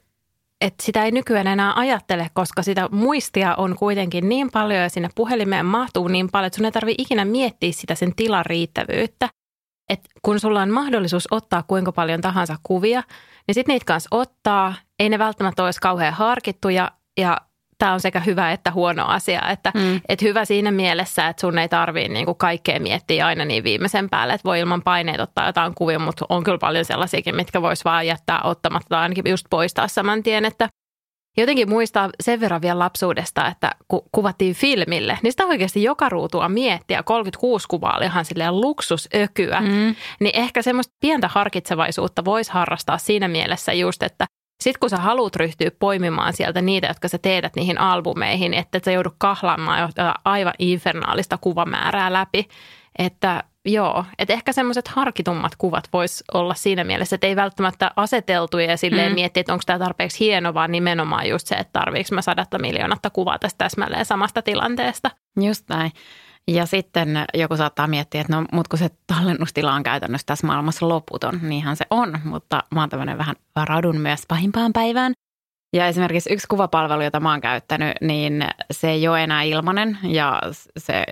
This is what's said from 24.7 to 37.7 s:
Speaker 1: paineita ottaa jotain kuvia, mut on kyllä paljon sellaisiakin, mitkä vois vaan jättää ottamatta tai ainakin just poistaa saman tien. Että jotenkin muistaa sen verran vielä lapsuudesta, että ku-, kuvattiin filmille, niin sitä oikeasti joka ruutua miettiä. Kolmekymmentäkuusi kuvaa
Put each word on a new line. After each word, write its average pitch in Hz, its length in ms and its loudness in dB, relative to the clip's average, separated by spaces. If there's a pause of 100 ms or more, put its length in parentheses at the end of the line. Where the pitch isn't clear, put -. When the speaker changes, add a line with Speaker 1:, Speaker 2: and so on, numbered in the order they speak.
Speaker 1:
paineita 170 400 0
ottaa - 240 -2
jotain 175 280 0
kuvia, 160 240 0
mut 160 300 -4
on 175 160 0
kyllä 190 140 2
paljon 165 260 0
sellaisiakin, 175 520 -2
mitkä 175 260 -2
vois 170 220 -2
vaan 165 220 2
jättää 165 360 -2
ottamatta 170 460 -2
tai 165 140 2
ainakin 175 280 0
just 185 200 -2
poistaa 175 380 0
saman 208 340 0
tien. 214 220 2
Että 220 240 0 (680)
jotenkin 240 320 4
muistaa 214 420 2 (100)
sen 240 200 2
verran 180 220 0
vielä 175 160 2
lapsuudesta, 175 680 0
että - 240 0 (180)
ku-, - 240 -2
kuvattiin 190 420 2
filmille, 170 680 0
niin 226 100 2
sitä 381 140 2
oikeasti 208 360 0
joka 269 260 2
ruutua 170 400 -2
miettiä. 190 540 0
Kolmekymmentäkuusi 220 640 0
kuvaa - 280 0